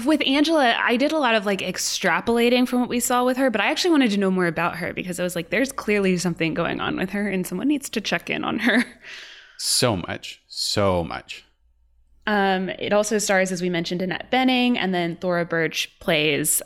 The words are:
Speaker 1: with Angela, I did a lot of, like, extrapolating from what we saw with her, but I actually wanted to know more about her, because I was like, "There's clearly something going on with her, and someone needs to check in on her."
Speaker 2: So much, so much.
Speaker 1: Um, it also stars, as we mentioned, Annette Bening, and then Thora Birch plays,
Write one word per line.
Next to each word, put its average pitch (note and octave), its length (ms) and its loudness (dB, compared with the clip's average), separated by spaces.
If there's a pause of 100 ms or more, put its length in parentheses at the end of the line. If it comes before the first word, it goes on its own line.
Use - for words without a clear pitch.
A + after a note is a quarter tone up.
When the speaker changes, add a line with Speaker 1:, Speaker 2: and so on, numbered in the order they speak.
Speaker 1:
with D4+ 220 4
Angela, C#4+ 520 4
I A3+ 200 2
did C#4 140 2
a D#4+ 60 0
lot A#3+ 160 2
of, G#3 120 0
like, G3+ 140 0
extrapolating A#3 1080 2
from B3 120 0
what B3 100 -2
we A#3+ 100 0
saw B3 240 0
with B3+ 140 0
her, C4+ 100 2
but G#3+ 140 0
I A#3 80 2
actually E4 220 2
wanted C4 180 4
to G3+ 80 2
know F#3+ 120 2
more F#3 160 2
about E3 300 -2
her, E3+ 160 -6
because F3+ 260 -8
I F3 40 -4
was F3 120 -4
like, E3+ 140 -6
"There's F3+ 240 0
clearly G3 460 0
something E3 340 -2
going - 260 -2
on - 180 -4
with F#3+ 140 -2
her, G3+ 160 -4
and F#3 200 -2
someone F#3 220 -4
needs D4 220 -2
to G#3 120 -4
check - 260 -4
in - 160 -4
on - 140 -2
her." A3 260 2 (720)
Speaker 2:
So - 400 0
much, - 500 -8
so F#2 580 0
much. - 380 -10 (840)
Speaker 1:
Um, G3 420 2
it - 240 -4
also G#3+ 240 2
stars, F#3+ 340 2
as F3+ 120 -4
we F3+ 80 0
mentioned, F3 320 -2
Annette - 280 -6
Bening, B3 460 2
and F#3+ 160 -2
then E3+ 240 -2
Thora F3 300 -2
Birch D#3+ 540 -4
plays, D3+ 640 0